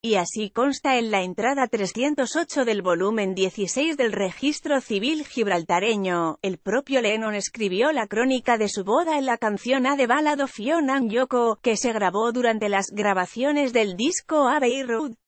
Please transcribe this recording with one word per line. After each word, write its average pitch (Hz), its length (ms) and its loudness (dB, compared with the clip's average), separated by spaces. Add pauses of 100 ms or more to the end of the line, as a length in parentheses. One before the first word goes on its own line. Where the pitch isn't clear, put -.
Y 226 140 2
así 190 340 -2
consta 262 480 0
en 226 120 0
la 196 120 2
entrada 240 460 0
trescientos 240 680 -2
ocho 247 300 0
del 208 160 0
volumen 190 520 0
dieciséis 208 640 -2
del 240 160 2
Registro 262 720 -2
Civil 262 420 -2
Gibraltareño. 185 1160 0
El 190 160 -4
propio 262 420 0
Lennon 220 340 -2
escribió 208 580 0
la 233 140 0
crónica 240 520 0
de 214 100 0
su 196 160 -4
boda 311 320 2
en 277 80 0
la 247 140 0
canción 240 480 0
A 277 100 2
de 262 100 2
Ballad 294 340 2
of 277 180 -2
John 285 320 0
and 262 200 0
Yoko, 240 520 0
que 226 160 0
se 214 160 0
grabó 208 380 0
durante 226 360 0
las 196 220 0
grabaciones 226 840 0
del 208 240 2
disco 285 500 0
Abbey 269 360 0
Road. 226 320 -4 (140)